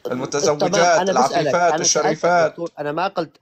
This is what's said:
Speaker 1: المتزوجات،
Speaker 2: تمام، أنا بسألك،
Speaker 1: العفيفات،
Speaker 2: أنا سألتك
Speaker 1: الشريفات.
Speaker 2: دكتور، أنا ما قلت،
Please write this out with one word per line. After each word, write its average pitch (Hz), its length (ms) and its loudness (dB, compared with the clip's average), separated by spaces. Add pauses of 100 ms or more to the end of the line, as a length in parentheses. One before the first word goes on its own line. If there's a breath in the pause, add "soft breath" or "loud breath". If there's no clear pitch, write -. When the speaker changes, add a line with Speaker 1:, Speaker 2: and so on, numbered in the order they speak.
Speaker 1:
المتزوجات، 143 680 -2
Speaker 2:
تمام، 170 260 4
أنا 190 120 0
بسألك، 135 240 0
Speaker 1:
العفيفات، 151 180 0
Speaker 2:
أنا 175 160 2
سألتك 156 100 0
Speaker 1:
الشريفات. 170 680 0
Speaker 2:
دكتور، 170 280 -10
أنا 147 140 -6
ما 170 160 -4
قلت، 170 340 -8